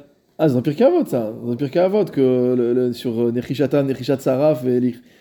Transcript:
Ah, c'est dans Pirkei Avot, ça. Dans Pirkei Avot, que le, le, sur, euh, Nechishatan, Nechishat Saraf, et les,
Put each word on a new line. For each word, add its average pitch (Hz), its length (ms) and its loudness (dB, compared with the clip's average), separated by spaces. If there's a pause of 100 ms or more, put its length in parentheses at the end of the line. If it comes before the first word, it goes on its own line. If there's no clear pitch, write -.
(380)
Ah, 156 120 2
c'est 123 60 2
dans 123 60 0
Pirkei 147 220 0
Avot, 320 220 4
ça. 113 260 -4
Dans 120 240 -6
Pirkei 139 240 -2
Avot, 190 260 2
que 127 520 2
le, 120 160 0
le, 123 200 0
sur, 117 280 -4
euh, 120 100 0
Nechishatan, 135 520 -2
Nechishat 131 360 -2
Saraf, 135 460 0
et 127 160 2
les, 123 140 0 (260)